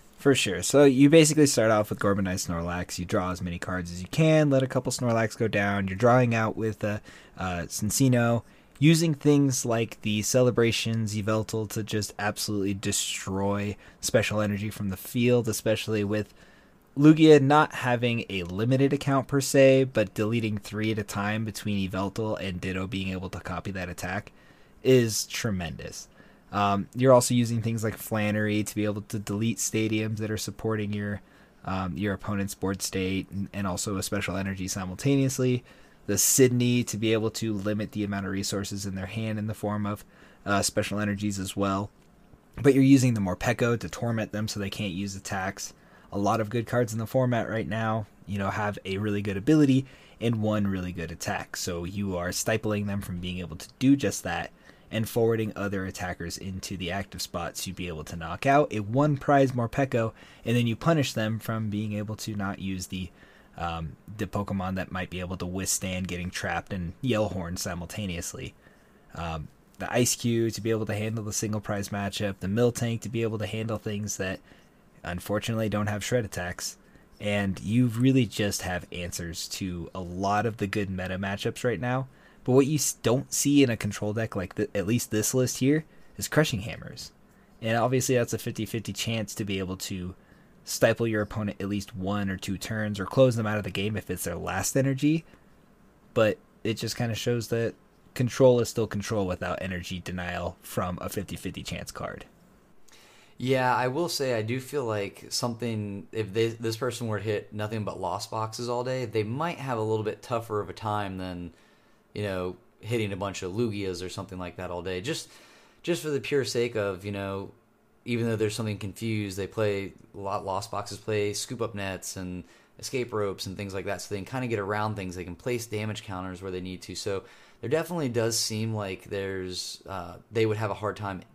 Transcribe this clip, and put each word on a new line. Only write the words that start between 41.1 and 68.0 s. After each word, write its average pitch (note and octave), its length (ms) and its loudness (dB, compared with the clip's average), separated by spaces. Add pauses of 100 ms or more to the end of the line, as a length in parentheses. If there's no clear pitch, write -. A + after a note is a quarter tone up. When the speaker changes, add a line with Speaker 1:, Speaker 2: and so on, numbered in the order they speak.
Speaker 1:
as F#2+ 160 -6
well. G2 340 0 (720)
But C3+ 120 8
you're C3+ 100 8
using C3 300 8
the G#2+ 80 0
Morpeko A#2 580 2
to F2 100 -8
torment A2+ 440 -4
them G#2+ 140 -2
so G#2 120 -6
they G2 100 -2
can't G2 240 -4
use G2 220 -4
attacks. F#2+ 580 -6 (380)
A G2 60 -4
lot G2+ 240 2
of G#2 80 -2
good A#2 180 -2
cards A#2+ 240 2
in A2 80 -4
the A2+ 80 -4
format B2 420 2
right A2 180 -2
now, A2 400 -2 (200)
you G2+ 100 -4
know, G2 120 0
have G#2 340 -2
a F#2+ 140 -4
really G#2 240 0
good G2 160 -2
ability C3+ 480 6 (340)
and A#2 220 0
one G#2+ 260 2
really F#2 240 -2
good E2+ 200 -6
attack. F2 440 -8
So F2 300 -4
you G2 320 -2
are F2+ 160 -2
stifling G#2+ 540 0
them G2+ 140 -2
from F2+ 180 -6
being F2+ 200 -6
able D#2+ 160 -8
to - 120 -14 (120)
do C3+ 160 8
just G#2+ 280 0
that F2 280 -4 (400)
and A2 160 -2
forwarding A2+ 480 2
other G2 300 -4
attackers F2+ 520 -8
into F#2+ 380 -8
the E2+ 160 -6
active G2 300 -6
spot - 340 -6
to - 160 -8
be F2+ 160 -8
able D#2 160 -6
to - 140 -10
knock - 280 -6
out C#3+ 280 6
a G#2+ 80 0
one C#3 340 2
prize C3+ 380 4
Morpeko, A#2+ 580 0 (320)
and A#2 120 0
then A#2+ 120 4
you A2+ 80 0
punish D#3 380 2
them A2 260 -2
from A2 300 -4
being G#2 240 -2
able G#2 240 -4
to A2 180 -6
not G2 240 -4
use F#2+ 280 -4
the, F#2 220 -6 (480)
um, E2 380 -6 (220)
the G#2 100 -4
Pokemon F#2+ 480 -4
that F#2 160 -4
might F#2 180 -6
be F2+ 120 -8
able F2+ 160 -6
to F2 80 -6
withstand F#2 640 -4
getting F2 200 -6
trapped F2+ 440 -4
and F2+ 180 -6 (100)
Yellhorn F#2+ 560 -2
simultaneously. F2 960 -8 (640)